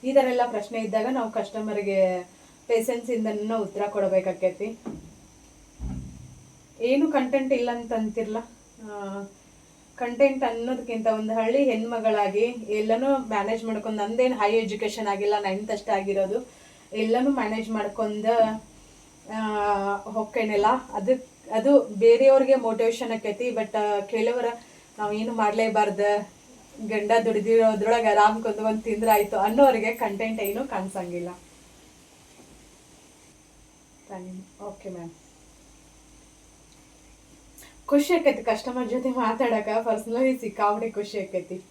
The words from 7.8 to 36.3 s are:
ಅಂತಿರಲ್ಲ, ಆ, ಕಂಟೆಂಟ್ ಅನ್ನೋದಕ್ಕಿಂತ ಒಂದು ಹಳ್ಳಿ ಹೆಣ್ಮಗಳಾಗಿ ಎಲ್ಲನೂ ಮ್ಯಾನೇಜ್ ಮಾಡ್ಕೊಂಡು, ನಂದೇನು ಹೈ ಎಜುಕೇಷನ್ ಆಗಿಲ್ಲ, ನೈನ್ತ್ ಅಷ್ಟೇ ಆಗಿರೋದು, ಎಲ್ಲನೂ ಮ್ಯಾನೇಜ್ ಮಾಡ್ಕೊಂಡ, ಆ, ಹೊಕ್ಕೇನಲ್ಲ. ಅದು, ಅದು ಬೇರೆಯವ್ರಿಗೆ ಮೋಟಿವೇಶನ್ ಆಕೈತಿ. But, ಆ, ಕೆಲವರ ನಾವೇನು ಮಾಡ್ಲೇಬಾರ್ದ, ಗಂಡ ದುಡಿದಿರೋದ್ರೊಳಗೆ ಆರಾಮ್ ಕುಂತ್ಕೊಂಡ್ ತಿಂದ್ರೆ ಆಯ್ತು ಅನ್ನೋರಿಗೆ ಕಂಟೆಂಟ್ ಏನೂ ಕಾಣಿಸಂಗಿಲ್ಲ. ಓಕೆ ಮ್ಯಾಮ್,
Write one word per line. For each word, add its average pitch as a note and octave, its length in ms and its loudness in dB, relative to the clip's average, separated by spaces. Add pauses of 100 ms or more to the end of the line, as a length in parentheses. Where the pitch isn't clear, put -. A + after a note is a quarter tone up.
ಅಂತಿರಲ್ಲ, A3 440 -4 (460)
ಆ, G3+ 400 -10 (720)
ಕಂಟೆಂಟ್ C4 500 0
ಅನ್ನೋದಕ್ಕಿಂತ A#3 640 -4
ಒಂದು A3 280 0
ಹಳ್ಳಿ A#3 300 2
ಹೆಣ್ಮಗಳಾಗಿ A3 800 0 (240)
ಎಲ್ಲನೂ A3+ 480 2
ಮ್ಯಾನೇಜ್ A3 480 -2
ಮಾಡ್ಕೊಂಡು, G#3+ 380 -4
ನಂದೇನು B3 340 2
ಹೈ G#3 160 2
ಎಜುಕೇಷನ್ G#3+ 540 -2
ಆಗಿಲ್ಲ, G3+ 340 0
ನೈನ್ತ್ G3+ 300 -4
ಅಷ್ಟೇ G#3 220 -4
ಆಗಿರೋದು, G3 560 -2 (440)
ಎಲ್ಲನೂ A3+ 380 2
ಮ್ಯಾನೇಜ್ A3 400 -2
ಮಾಡ್ಕೊಂಡ, G#3+ 560 -4 (1080)
ಆ, G#3 640 0
ಹೊಕ್ಕೇನಲ್ಲ. G#3+ 680 -2 (260)
ಅದು, A#3+ 340 0 (280)
ಅದು B3+ 260 6
ಬೇರೆಯವ್ರಿಗೆ C4 720 6
ಮೋಟಿವೇಶನ್ A3+ 580 0
ಆಕೈತಿ. A3 360 -4
But, A3 280 -4
ಆ, G#3 240 0
ಕೆಲವರ A#3 440 -2 (540)
ನಾವೇನು G#3+ 340 -4
ಮಾಡ್ಲೇಬಾರ್ದ, G#3+ 680 0 (880)
ಗಂಡ G#3 220 -2 (140)
ದುಡಿದಿರೋದ್ರೊಳಗೆ A3 840 4
ಆರಾಮ್ G#3+ 360 4
ಕುಂತ್ಕೊಂಡ್ G#3+ 420 -2
ತಿಂದ್ರೆ A3 260 0
ಆಯ್ತು G#3 260 2
ಅನ್ನೋರಿಗೆ A3+ 580 4
ಕಂಟೆಂಟ್ A3 480 -4
ಏನೂ G#3 220 -4
ಕಾಣಿಸಂಗಿಲ್ಲ. F#3 640 -6 (3250)
ಓಕೆ G3 260 -14
ಮ್ಯಾಮ್, E3+ 220 -12 (2750)